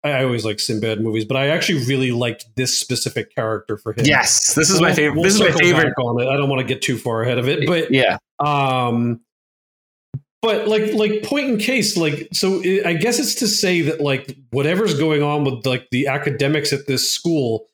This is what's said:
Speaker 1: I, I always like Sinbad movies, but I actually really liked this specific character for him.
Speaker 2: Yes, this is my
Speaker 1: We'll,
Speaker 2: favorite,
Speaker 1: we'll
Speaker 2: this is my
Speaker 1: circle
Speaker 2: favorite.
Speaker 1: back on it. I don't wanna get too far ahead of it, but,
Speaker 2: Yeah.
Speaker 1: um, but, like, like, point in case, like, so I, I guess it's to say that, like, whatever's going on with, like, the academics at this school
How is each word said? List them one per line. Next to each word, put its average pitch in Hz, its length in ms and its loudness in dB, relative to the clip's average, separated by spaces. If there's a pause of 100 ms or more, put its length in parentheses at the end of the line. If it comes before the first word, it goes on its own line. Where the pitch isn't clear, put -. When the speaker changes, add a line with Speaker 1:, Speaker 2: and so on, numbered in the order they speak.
Speaker 1:
I, 147 100 -2
I 131 120 0
always 120 200 -2
like 107 140 -4
Sinbad 110 420 -4
movies, 110 240 -2
but 131 120 -4
I 139 140 0
actually 165 340 0
really 131 260 0
liked 120 360 -4 (100)
this 131 200 -2
specific - 580 -4
character 110 420 -4
for 107 160 -10
him. - 140 -2
Speaker 2:
Yes, - 480 2
this 156 160 2
is 160 100 4
my 170 80 6
Speaker 1:
We'll, 151 80 2
Speaker 2:
favorite, 151 200 2
Speaker 1:
we'll 165 80 0
Speaker 2:
this 196 100 4
is 208 60 4
my 196 80 4
Speaker 1:
circle 160 120 2
Speaker 2:
favorite. 170 240 4
Speaker 1:
back 143 140 -2
on 120 240 -2
it. 127 60 0
I 135 80 0
don't 143 120 0
wanna 131 160 0
get 123 180 -4
too 123 160 -2
far 113 240 -2
ahead 123 160 0
of 123 100 -2
it, 147 200 0
but, 165 240 0
Speaker 2:
Yeah. 123 240 4 (280)
Speaker 1:
um, 123 760 0 (1200)
but, 214 260 0
like, 214 260 2
like, 214 300 0
point 277 240 0
in 220 100 0
case, 240 380 0
like, 151 360 -2
so 190 320 0
I, 190 260 2
I - 40 2
guess 233 240 0
it's 254 180 -2
to 220 120 0
say 180 340 2
that, 151 180 -2
like, 135 360 -2 (140)
whatever's 165 460 0
going 151 260 2
on 147 220 0
with, 123 220 -2
like, 127 240 -2
the 127 160 0
academics 143 680 0
at 139 140 -4
this 131 240 -2
school 135 640 -2